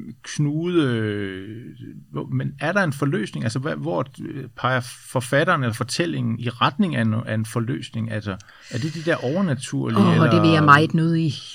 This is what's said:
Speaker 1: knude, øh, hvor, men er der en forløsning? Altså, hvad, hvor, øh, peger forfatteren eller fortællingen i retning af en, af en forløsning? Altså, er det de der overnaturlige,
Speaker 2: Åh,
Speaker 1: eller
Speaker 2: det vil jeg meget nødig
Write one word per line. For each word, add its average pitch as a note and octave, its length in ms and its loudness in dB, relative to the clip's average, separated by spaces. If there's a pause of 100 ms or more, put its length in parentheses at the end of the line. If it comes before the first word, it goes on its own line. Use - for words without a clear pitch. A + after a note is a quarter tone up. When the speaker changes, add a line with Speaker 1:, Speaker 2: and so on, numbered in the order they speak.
(220)
Speaker 1:
knude, D#3+ 640 0
øh, G#2 640 -2 (640)
hvor, C#3+ 160 -8
men C3+ 340 -4
er D3+ 120 -2
der G3+ 100 2
en D#3 100 0
forløsning? C#3+ 520 -4
Altså, A2 140 -2
hvad, D3+ 180 -6
hvor, D3+ 300 -4 (160)
øh, C#3+ 220 -10 (120)
peger B2 240 0 (300)
forfatteren D3 520 0
eller A2+ 120 -2
fortællingen B2+ 640 -2
i A#2 80 -4
retning D3+ 480 0
af A#2+ 60 2
en, A2 120 2
af A2 200 -4
en A2 120 -2
forløsning? A2+ 640 -4
Altså, G2+ 240 -4 (340)
er A#2+ 80 -6
det D3+ 160 -4
de E3 160 -8
der D3+ 60 2 (180)
overnaturlige, C3+ 640 0
Speaker 2:
Åh, F#3 140 8
Speaker 1:
eller D#3+ 160 6
Speaker 2:
det E3 120 6
vil E3 80 6
jeg D#3 140 6
meget D3 300 6
nødig E3 380 2 (220)